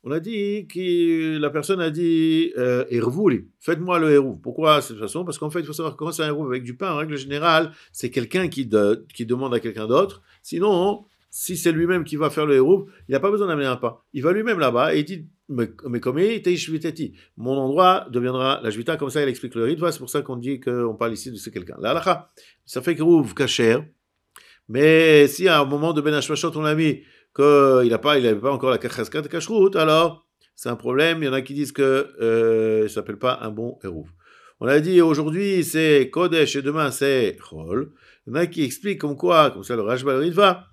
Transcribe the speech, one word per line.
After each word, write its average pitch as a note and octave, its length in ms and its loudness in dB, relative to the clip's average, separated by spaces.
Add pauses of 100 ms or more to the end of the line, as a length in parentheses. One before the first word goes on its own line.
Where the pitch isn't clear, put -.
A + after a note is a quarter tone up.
On - 20 -8
a D#3+ 100 -4
dit G3+ 460 -6
que E3 680 0
la D3 140 -2
personne D#3 320 -2
a D#3+ 80 0
dit, D#3+ 640 0
euh, « B2 340 0
Ervouli, B2 540 0 (160)
faites-moi F3 380 -2
le D#3 140 4
hérouv. » C3+ 300 4
Pourquoi D3+ 380 2
cette A#2 160 -12
façon ? A2 260 -6
Parce E3+ 140 -8
qu'en D3+ 140 -6
fait, E3+ 100 -6
il D3+ 60 -8
faut D3+ 80 -12
savoir D#3 220 -8
comment D#3 160 -8
c'est D#3+ 100 -6
un D3+ 60 -2
hérouv D3 180 -4
avec B2+ 160 -4
du A#2+ 120 -12
pain. F3+ 200 -6
En - 20 -4
règle D3+ 220 -6
générale, D#3 540 0 (200)
c'est - 160 -8
quelqu'un E3+ 400 -2
qui C3+ 160 -6
de-, G#2 480 2
qui A#2 140 -10
demande B2+ 260 -4
à A#2+ 80 0
quelqu'un A2 260 -8
d'autre. D#3+ 360 2 (200)
Sinon, F#3+ 600 -2 (240)
si - 300 -10
c'est E3+ 140 0
lui-même E3+ 320 0
qui D#3 120 -8
va D3+ 140 0
faire D3+ 160 -2
le D3 80 4
hérouv, C3+ 320 4 (200)
il B2 60 -4
n'a C3+ 80 2
pas G3 100 0
besoin G3+ 180 -2
d'amener D3 180 -2
un B2+ 100 -2
pain. A#2+ 220 -6 (160)
Il C3 80 -6
va E3 100 2
lui-même G#3+ 260 -2
là-bas C#3 360 2
et D3+ 60 2
il D3 40 -2
dit, « D#3+ 220 -12 (240)
Mais, A#2+ 180 -2 (180)
mais A#2+ 140 -6
comme C3 180 -4
il G3 140 2
était F3+ 240 -2
shvitati, D#3 560 -8 (240)
mon C3 220 -4
endroit E3 520 2
deviendra B2+ 520 -2
la A2+ 80 -2
jvita. » A#2+ 260 -6
Comme C#3+ 140 -6
ça, D3 120 -2
il C#3 60 0
explique B2 280 -8
le A2+ 80 0
ritva. E3 280 -2
C'est D#3+ 60 -10
pour B2+ 100 -14
ça D3 140 -4
qu'on C3 140 -10
dit B2 220 -6
qu'on A#2+ 400 -2
parle A#2 140 -2
ici A2 180 -12
de A2+ 60 -14
ce G#2+ 140 -14
quelqu'un. F2+ 300 -14
La G#2 100 -2
halacha, D#3+ 400 -2 (340)
ça - 160 -8
fait E3 180 -2
hérouv D#3 360 4
kasher. B2 420 2 (920)
Mais D3+ 560 6
si F3 220 0
à D#3 120 4
un C#3 60 0
moment D3 260 -2
de D3+ 80 0
Ben D3+ 140 0
Hashmashot, D3+ 420 -4
on D#3 60 -4
l'a D3+ 120 0
mis D#3 280 0 (340)
qu'il C#3 520 6
n'a A2+ 100 2
pas, C#3+ 200 2
il B2+ 60 2
n'avait G#2+ 160 2
pas B2+ 100 -2
encore C3 200 0
la A#2 80 2
kachaskat B2 440 -6
kashrut, F#3+ 540 0
alors D#3+ 500 2 (300)
c'est - 140 -8
un A#2+ 60 -6
problème. D#3 460 0
Il C#3+ 40 -2
y - 20 0
en C3 40 -2
a C3+ 100 -2
qui C3+ 120 -14
disent C#3+ 160 -6
que, C3+ 380 0 (120)
euh, A2 680 2
ça G2 60 -10
s'appelle G#2 240 -8
pas B2+ 240 -2
un A2 80 -8
bon A2+ 340 -10
hérouv. E2 240 -12 (500)
On A2 80 -4
a C#3+ 140 4
dit F3 200 4
aujourd'hui E3 600 0
c'est D3 480 2
Kodesh D#3+ 460 0
et C#3+ 60 -4
demain D3 280 -2
c'est C3 480 0
Chol. F2+ 540 -8 (340)
Il A#2 40 -16
y - 20 -10
en D3 80 -2
a F3+ 60 0
qui E3+ 180 -4
expliquent F3 360 -6
comme D3 160 -6
quoi, D#3+ 360 4
comme G2 100 -14
ça A#2+ 140 -4
le A2 60 -2
Rashba B2+ 320 -2
le C3 40 0
Ritva F3+ 540 2